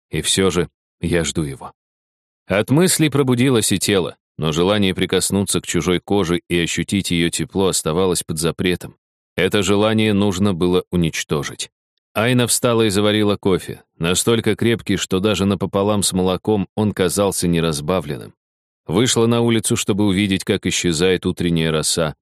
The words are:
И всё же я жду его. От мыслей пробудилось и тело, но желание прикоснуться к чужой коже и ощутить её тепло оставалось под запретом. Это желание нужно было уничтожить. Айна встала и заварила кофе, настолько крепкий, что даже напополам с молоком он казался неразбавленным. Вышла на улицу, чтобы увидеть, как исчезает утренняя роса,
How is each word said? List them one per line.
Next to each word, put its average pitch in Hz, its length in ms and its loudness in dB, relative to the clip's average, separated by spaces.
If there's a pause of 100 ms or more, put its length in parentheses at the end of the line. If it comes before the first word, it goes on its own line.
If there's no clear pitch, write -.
И 80 120 -4
всё 95 300 2
же 85 180 0 (320)
я 85 240 0
жду - 180 -4
его. 67 300 -10 (720)
От 101 220 0
мыслей 156 400 2
пробудилось 127 640 2
и 95 40 2
тело, 90 380 0 (220)
но 76 160 -2
желание 95 420 2
прикоснуться 92 640 -2
к - 80 -8
чужой 87 320 0
коже 87 480 0
и 87 100 0
ощутить 87 540 -2
её 85 180 0
тепло 92 380 -2
оставалось 85 560 0
под 82 140 -8
запретом. 85 580 -4 (400)
Это 95 280 0
желание 107 500 2
нужно 101 400 0
было 90 360 0
уничтожить. 80 800 -4 (460)
Айна 120 320 2
встала 113 360 2
и 110 60 2
заварила 104 460 2
кофе, 90 480 -2 (160)
настолько 101 560 0
крепкий, 110 400 0
что 92 240 -2
даже 98 260 0
напополам 98 580 0
с - 100 -2
молоком 92 600 0
он 107 200 0
казался 92 560 0
неразбавленным. 78 840 -2 (540)
Вышла 117 400 2
на 117 140 2
улицу, 117 340 0
чтобы 104 300 -2
увидеть, 95 400 0
как 98 200 -2
исчезает 87 600 0
утренняя 85 440 0
роса, 78 520 -2